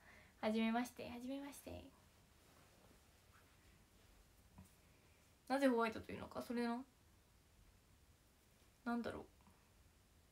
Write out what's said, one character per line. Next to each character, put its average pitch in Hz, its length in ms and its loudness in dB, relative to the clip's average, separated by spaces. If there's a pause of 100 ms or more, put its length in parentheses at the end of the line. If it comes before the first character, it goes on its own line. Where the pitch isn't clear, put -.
(420)
は 220 100 4
じ 226 80 4
め 226 100 4
ま 240 140 2
し - 80 -8
て、 - 160 -10
は 240 120 -10
じ 254 80 -8
め 277 140 -4
ま 285 100 -10
し - 100 -16
て。 - 220 -10 (3750)
な 262 100 4
ぜ 277 80 8
ホ 240 120 8
ワ 226 100 6
イ 220 40 -2
ト - 80 -6
と - 120 -10
い 202 40 -4
う - 40 -8
の - 60 -8
か、 - 160 -6
そ - 100 -6
れ 240 140 2
の、 240 180 -2 (2000)
な 240 100 0
ん 240 80 0
だ 220 80 -2
ろ - 140 -6 (1080)